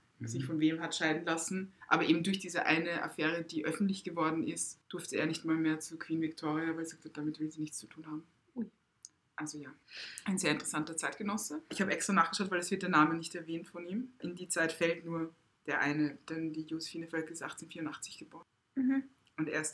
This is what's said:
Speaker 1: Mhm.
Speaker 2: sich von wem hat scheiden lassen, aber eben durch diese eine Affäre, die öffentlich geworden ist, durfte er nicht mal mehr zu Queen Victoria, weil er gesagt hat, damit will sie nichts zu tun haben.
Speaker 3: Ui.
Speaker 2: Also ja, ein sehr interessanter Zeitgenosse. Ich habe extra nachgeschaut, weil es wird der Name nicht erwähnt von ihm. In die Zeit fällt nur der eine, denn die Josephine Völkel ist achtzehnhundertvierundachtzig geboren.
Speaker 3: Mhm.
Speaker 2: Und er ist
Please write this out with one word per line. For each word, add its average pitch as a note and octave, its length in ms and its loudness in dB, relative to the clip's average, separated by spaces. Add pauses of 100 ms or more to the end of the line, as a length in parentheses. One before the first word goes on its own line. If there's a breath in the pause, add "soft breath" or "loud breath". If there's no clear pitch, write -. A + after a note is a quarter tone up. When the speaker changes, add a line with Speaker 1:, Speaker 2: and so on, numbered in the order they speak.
(200)
Speaker 1:
Mhm. A#2 80 -6
Speaker 2:
sich B2+ 180 -2
von D#3+ 140 0
wem D#3+ 220 4
hat D#3+ 140 -2
scheiden D#3+ 300 2
lassen, F3+ 460 -2 (160 loud breath)
aber E3 160 8
eben E3 200 6
durch F#3+ 160 2
diese E3+ 260 -2
eine E3+ 380 4
Affäre, E3 400 0
die D#3+ 220 -4
öffentlich F#3+ 380 2
geworden E3 400 0
ist, - 360 -4 (100)
durfte - 280 -6
er C#3+ 80 2
nicht D#3+ 200 -2
mal D#3+ 100 4
mehr D#3+ 240 2
zu D#3+ 180 -8
Queen D#3+ 240 -2
Victoria, D#3 480 0
weil E3 100 -2
er E3 40 -4
gesagt - 220 -10
hat, D#3+ 120 -14
damit D3+ 220 -2
will D#3 120 -2
sie D#3 100 -8
nichts D#3 180 -6
zu - 80 -12
tun D#3+ 180 -18
haben. D#3 180 -8 (320)
Speaker 3:
Ui. A#3 100 -4 (720)
Speaker 2:
Also D3+ 220 -6
ja, C#3 120 -10 (560 loud breath)
ein F#3+ 120 2
sehr D3+ 140 4
interessanter D#3 460 -2
Zeitgenosse. G#3+ 720 -2
Ich - 120 0
habe - 100 2
extra - 220 0
nachgeschaut, F#3 380 4
weil F3 80 2
es F3 100 -2
wird F#3+ 140 0
der F#3 60 0
Name E3 260 8
nicht E3 200 -4
erwähnt E3 320 -6
von E3+ 180 -10
ihm. G#3+ 240 -4 (100)
In F3 160 -6
die F3+ 140 -8
Zeit E3 220 2
fällt E3+ 340 2
nur E3 280 -2 (320)
der C#3+ 140 2
eine, D3 380 2 (120)
denn D#3+ 240 -2
die D#3+ 120 -4
Josephine E3 420 -6
Völkel D#3+ 240 -4
ist D#3+ 100 -10
achtzehnhundertvierundachtzig D#3 800 -8
geboren. - 260 -18 (300)
Speaker 3:
Mhm. C4+ 280 4 (340)
Speaker 2:
Und D#3 120 0
er D#3 120 0
ist D#3 120 -2